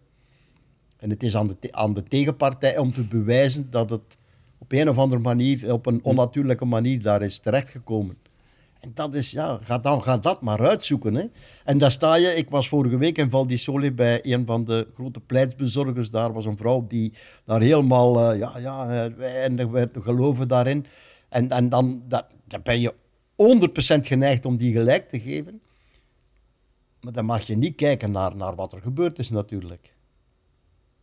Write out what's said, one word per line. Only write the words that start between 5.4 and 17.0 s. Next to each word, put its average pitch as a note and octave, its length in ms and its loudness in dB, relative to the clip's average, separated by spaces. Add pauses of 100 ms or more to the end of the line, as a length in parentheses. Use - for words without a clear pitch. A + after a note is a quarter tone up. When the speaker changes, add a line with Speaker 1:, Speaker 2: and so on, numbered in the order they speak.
Speaker 1:
op A#2 120 -4
een A#2 180 0
Speaker 2:
Hm. - 60 -2
Speaker 1:
onnatuurlijke B2+ 560 0
manier A#2+ 360 0
daar G#2 200 2
is G2+ 160 -4
terechtgekomen. A2+ 800 -4 (640)
En A2+ 140 -16
dat D3 220 -8
is, C3+ 160 -4
ja, C3+ 320 -6
ga A#2+ 160 -4
dan, C#3 240 0
ga B2+ 140 0
dat F3 240 -2
maar A2 260 0
uitzoeken, C#3+ 480 0
hè. D#3 80 -2 (420)
En C#3 120 2
daar C#3 140 6
sta D#3+ 240 2
je, F3 120 4
ik E3 220 -2
was C#3 180 -2
vorige B2+ 300 0
week D#3 200 0
in C#3+ 120 0
Val C3 180 0
di B2 100 -2
Sole C#3 340 -2
bij A#2+ 340 2
een B2 200 0
van A#2 200 -2
de A2+ 280 -2
grote B2+ 260 -12
pleitbezorgers B2+ 920 -2
daar, A2+ 240 -2
was A2 120 -8
een G#2 120 -4
vrouw A#2 300 0
die A2 260 -2 (320)